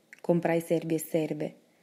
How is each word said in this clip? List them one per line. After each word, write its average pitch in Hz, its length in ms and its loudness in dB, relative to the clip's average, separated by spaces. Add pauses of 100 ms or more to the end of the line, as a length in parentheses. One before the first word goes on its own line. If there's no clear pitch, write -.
(220)
Comprai 170 400 2
servi 165 320 0
e 156 60 2
serve, 156 560 -4 (280)